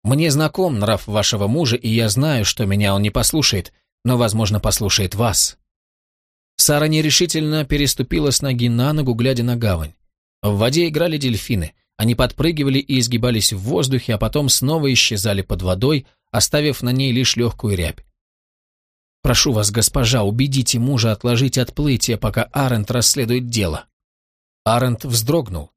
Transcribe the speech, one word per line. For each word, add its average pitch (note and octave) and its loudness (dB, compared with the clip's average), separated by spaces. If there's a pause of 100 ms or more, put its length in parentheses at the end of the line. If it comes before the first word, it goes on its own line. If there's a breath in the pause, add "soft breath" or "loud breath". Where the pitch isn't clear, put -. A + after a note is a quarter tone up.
«Мне D3 2
знаком D3+ 0
нрав G#2 0
вашего G#2 0
мужа, B2 0
и A#2 -4
я A2 2
знаю, C3 0
что - -2
меня G2 2
он G2+ 2
не G#2 0
послушает, - 0 (320)
но, A#2+ 2
возможно, G#2+ 0
послушает G2 0
вас». A2 0 (1000)
Сара D3+ 2
нерешительно D#3 0
переступила C#3+ 0
с - 0
ноги A#2+ 0
на B2 2
ногу, C3+ 0
глядя A#2+ 0
на A#2+ -2
гавань. F2 -2 (480)
В G#2 0
воде C#3 2
играли D#3 0
дельфины. A2+ -2 (220)
Они A2+ 0
подпрыгивали C#3 0
и C3+ 0
изгибались A#2 0
в G2 -6
воздухе, C3 -2
а G2 -4
потом C#3 0
снова C#3+ 2
исчезали G2+ 0
под F2+ -6
водой, A#2 0 (240 soft breath)
оставив C#3 0
на A#2+ -2
ней C3 0
лишь B2 0
лёгкую A2 0
рябь. D#2+ -4 (1160)
«Прошу C3 2
вас, G#2+ 2
госпожа, A#2 0
убедите B2 0
мужа A#2 2
отложить B2 0
отплытие, B2+ 0
пока A2+ -2
Арендт B2 -2
расследует B2 0
дело». G2 -2 (760)
Арендт A#2+ 0
вздрогнул. A#2 -2